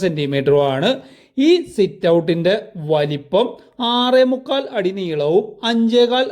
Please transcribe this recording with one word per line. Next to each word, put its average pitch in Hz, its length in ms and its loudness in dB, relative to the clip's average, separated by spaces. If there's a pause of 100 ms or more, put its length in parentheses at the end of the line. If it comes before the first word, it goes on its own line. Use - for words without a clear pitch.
സെന്റിമീറ്ററുമാണ്. 143 840 0 (580)
ഈ 339 40 6 (240)
സിറ്റ് 190 400 0
ഔട്ടിൻ്റെ 170 400 0 (380)
വലിപ്പം 147 540 0 (520)
ആറേ 254 240 2 (100)
മുക്കാൽ 269 320 -4 (140)
അടി 190 200 -2
നീളവും 165 460 0 (280)
അഞ്ചേകാൽ 240 580 2